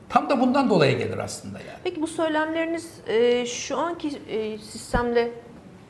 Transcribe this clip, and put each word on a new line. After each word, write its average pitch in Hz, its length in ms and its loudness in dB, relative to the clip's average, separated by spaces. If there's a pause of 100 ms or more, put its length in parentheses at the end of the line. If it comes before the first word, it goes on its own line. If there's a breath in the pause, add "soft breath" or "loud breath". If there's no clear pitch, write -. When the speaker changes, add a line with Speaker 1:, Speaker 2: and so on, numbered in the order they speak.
Speaker 1:
Tam - 200 2
da 277 120 4
bundan 254 280 4
dolayı 147 280 6
gelir - 200 -4
aslında 101 400 -8
yani. - 260 -14
Speaker 2:
Peki 359 180 -4
bu 320 60 -2
söylemleriniz, 320 800 -2 (200)
e, 240 380 4
şu - 320 -6
anki, 339 300 -2 (220)
e, 220 280 -4
sistemle 240 760 0 (580)